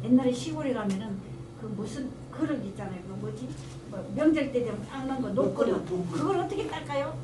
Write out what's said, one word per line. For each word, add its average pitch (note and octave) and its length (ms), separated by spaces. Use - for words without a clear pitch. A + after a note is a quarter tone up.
옛날에 B3 280
시골에 D4 420
가면은 G3+ 440
그 G#3+ 160
무슨 A#3 320
그릇 D4+ 360
있잖아요. G3 420
그 G3 140
뭐지? A3 260
뭐 - 160
명절 D4+ 360
때 A#3+ 140
되면 G#3 260
닦는 C4+ 300
거, G#3 80
녹그릇. G3+ 560
그걸 E4 280
어떻게 - 280
닦아요? C#4+ 460